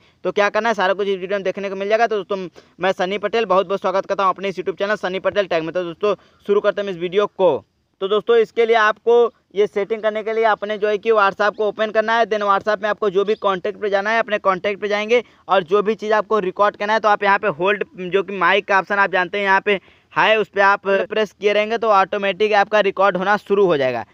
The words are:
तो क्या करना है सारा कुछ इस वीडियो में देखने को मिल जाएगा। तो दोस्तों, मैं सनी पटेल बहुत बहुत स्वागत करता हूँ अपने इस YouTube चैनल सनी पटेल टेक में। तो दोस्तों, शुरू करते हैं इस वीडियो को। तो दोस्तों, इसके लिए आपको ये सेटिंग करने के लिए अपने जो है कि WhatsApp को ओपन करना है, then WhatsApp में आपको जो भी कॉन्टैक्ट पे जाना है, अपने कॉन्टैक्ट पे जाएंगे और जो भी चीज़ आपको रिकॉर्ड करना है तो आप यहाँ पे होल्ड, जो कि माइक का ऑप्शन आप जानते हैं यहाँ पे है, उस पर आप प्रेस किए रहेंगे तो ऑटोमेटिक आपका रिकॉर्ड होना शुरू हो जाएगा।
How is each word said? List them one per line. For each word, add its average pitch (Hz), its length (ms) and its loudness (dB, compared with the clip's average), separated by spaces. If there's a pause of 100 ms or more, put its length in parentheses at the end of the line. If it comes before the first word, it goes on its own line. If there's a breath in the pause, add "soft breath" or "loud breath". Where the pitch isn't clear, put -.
(240 soft breath)
तो 185 80 -4
क्या 202 160 0
करना 214 200 -2
है 226 60 0
सारा 190 200 0
कुछ 196 140 -4
इस 196 100 -2
वीडियो 190 200 -6
में 190 60 -8
देखने 190 260 -6
को 196 60 -10
मिल 196 120 -6
जाएगा। 226 180 2
तो 220 100 -2
दोस्तों, 190 320 -6 (320 soft breath)
मैं 190 140 0
सनी 190 240 -4
पटेल 214 280 -2
बहुत 185 200 2
बहुत 190 140 -4
स्वागत 190 260 -2
करता 196 180 -2
हूँ 185 100 2
अपने 185 140 -8
इस 180 100 -6
YouTube 180 200 -6
चैनल 202 180 -2
सनी 185 240 -4
पटेल 190 260 -2
टेक 165 160 -2
में। 160 100 -8
तो 180 120 -2
दोस्तों, 180 300 -2 (320 soft breath)
शुरू 202 140 2
करते 202 220 0
हैं 202 80 -6
इस 185 80 -8
वीडियो 180 300 -2
को। 156 360 0 (360)
तो 190 80 -4
दोस्तों, 214 280 0
इसके 226 300 2
लिए 226 100 2
आपको 226 560 2 (220)
ये 202 120 2
सेटिंग 208 360 -4
करने 214 200 -2
के 214 100 -6
लिए 220 120 0
अपने 214 340 0
जो 208 100 -2
है 214 100 0
कि 226 120 -2
WhatsApp 202 460 2
को 214 120 -2
ओपन 214 220 -4
करना 220 260 0
है, 233 100 2
then 208 160 -2
WhatsApp 202 400 0
में 214 60 -2
आपको 208 220 -2
जो 196 140 2
भी 214 120 0
कॉन्टैक्ट 190 440 -4
पे 202 100 -4
जाना 196 200 0
है, 226 80 0
अपने 214 200 -2
कॉन्टैक्ट 190 420 -2
पे 208 80 -4
जाएंगे 214 340 0 (260 soft breath)
और 190 140 2
जो 196 200 2
भी 214 120 0
चीज़ 214 180 -4
आपको 214 260 0
रिकॉर्ड 202 380 0
करना 208 160 -4
है 220 80 2
तो 220 80 0
आप 208 140 2
यहाँ 202 160 4
पे 208 120 -4
होल्ड, 185 340 0 (180)
जो 185 200 -2
कि 196 160 -8
माइक 185 300 2
का 196 100 2
ऑप्शन 185 180 -4
आप 196 160 0
जानते 180 260 -2
हैं 202 60 -4
यहाँ 196 160 2
पे 196 200 0 (320 soft breath)
है, 208 260 4
उस 208 100 -2
पर 196 120 -2
आप 196 260 2
प्रेस 196 460 -2
किए 208 200 -2
रहेंगे 214 260 -2
तो 220 120 -2
ऑटोमेटिक 196 640 0
आपका 208 280 2
रिकॉर्ड 190 340 0
होना 190 220 0
शुरू 202 280 2
हो 170 100 2
जाएगा। 127 380 -2